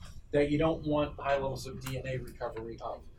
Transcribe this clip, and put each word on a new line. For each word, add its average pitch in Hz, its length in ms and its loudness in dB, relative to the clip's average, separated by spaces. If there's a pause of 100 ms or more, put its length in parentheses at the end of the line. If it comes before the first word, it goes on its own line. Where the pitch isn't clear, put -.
(300)
that 147 200 6
you 147 80 4
don't 160 280 4
want 147 320 2
high 139 200 2
levels 135 280 -2
of 131 180 -10
D 135 120 -4
N 131 100 -6
A 131 120 -2
recovery 117 640 -8
of. 113 180 -6 (180)